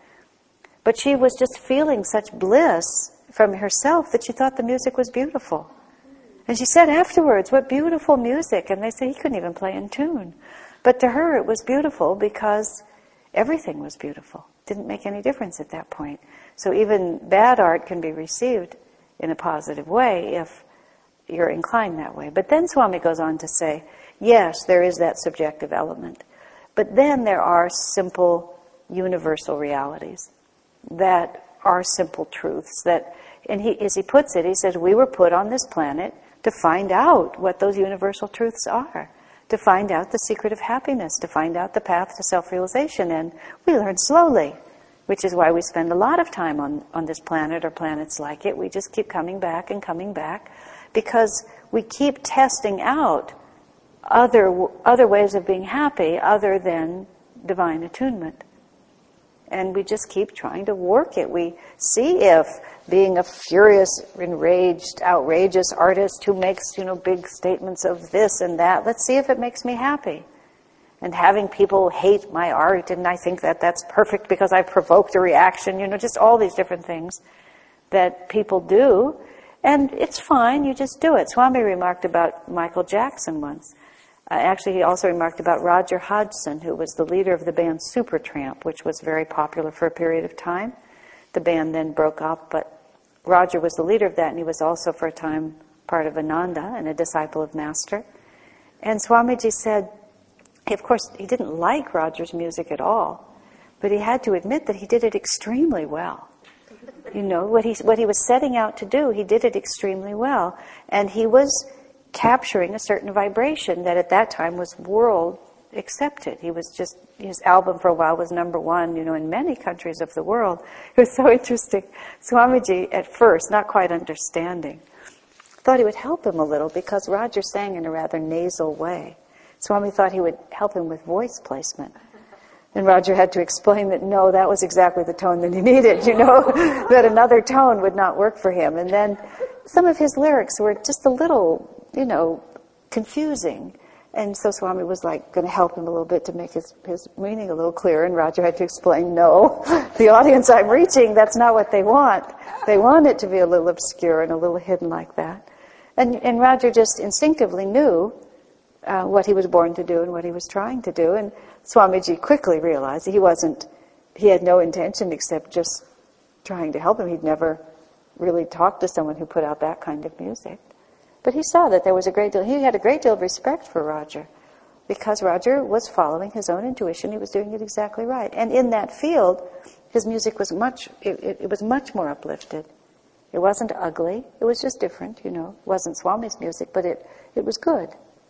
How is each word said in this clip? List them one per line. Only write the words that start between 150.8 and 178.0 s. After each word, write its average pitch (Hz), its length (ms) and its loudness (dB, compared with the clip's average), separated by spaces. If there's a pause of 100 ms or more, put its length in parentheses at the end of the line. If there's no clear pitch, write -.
that's 214 220 6
not 233 180 4
what 208 180 2
they 196 120 2
want. 226 420 4 (400)
They 214 120 4
want 285 300 8
it 220 120 2
to 208 80 -4
be 185 120 0
a 175 80 4
little 170 200 2
obscure 170 540 0
and 165 100 -2
a 165 60 -2
little 170 200 -2
hidden 175 320 -4
like 165 260 -8
that. 165 340 -10 (480)
And, 247 260 2
and 240 160 0
Roger 254 320 4
just 220 280 2
instinctively 202 640 0
knew, 214 480 2 (720)
uh, 190 180 -4
what 190 220 2
he 202 80 2
was 190 140 2
born 170 260 4
to 180 100 -6
do 170 200 0
and 180 80 -4
what 170 120 -6
he 175 80 -6
was 175 160 -10
trying 226 360 -6
to 175 80 -4
do. 170 220 2
And 208 180 -2 (320)
Swamiji 185 580 2
quickly 190 380 2
realized 151 480 -4
he 196 120 2
wasn't, 170 480 2 (480)
he 208 120 2
had 180 160 6
no 180 160 6
intention 175 520 -2
except 156 400 -8
just - 320 -4 (600)
trying 170 300 -8
to 156 60 -6
help 202 200 0
him. 180 100 -6
He'd 165 140 -8
never 156 360 -2 (580)
really 170 280 -2
talked 175 360 0
to 185 60 -2
someone 156 280 -4
who 160 100 -10
put 160 180 -2
out 147 180 -6
that 156 200 -6
kind 151 240 -10
of 160 140 -14
music. 196 400 -12 (640)
But 254 100 0
he 311 80 -4
saw 339 280 4
that 185 140 4
there 190 120 4
was 185 100 0
a 190 60 -2
great 208 200 0
deal, 190 120 -2
he 269 180 -2
had 262 140 2
a 247 40 -2
great 285 220 2
deal 233 120 4
of 185 80 -2
respect 247 460 -4
for 160 160 -6
Roger 151 440 -10 (600)
because 208 360 -4
Roger 240 400 0
was 233 260 -4
following 170 400 -2
his 208 200 -8
own 180 140 -4
intuition. 208 480 -6
He 214 60 -10
was 202 140 -12
doing 208 220 -4
it 214 100 -10
exactly 208 420 -8